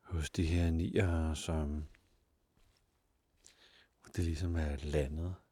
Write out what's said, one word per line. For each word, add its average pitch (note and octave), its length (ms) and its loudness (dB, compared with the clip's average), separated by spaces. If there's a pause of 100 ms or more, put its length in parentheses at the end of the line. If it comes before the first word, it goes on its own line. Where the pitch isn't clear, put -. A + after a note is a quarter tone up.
hos D#2+ 280 -4
de F2 160 2
her E2+ 260 4
niere, E2 640 2
som D2+ 520 -2 (2250)
det F2+ 100 0
ligesom E2 300 0
er D2+ 200 0
landet D2+ 600 -2 (160)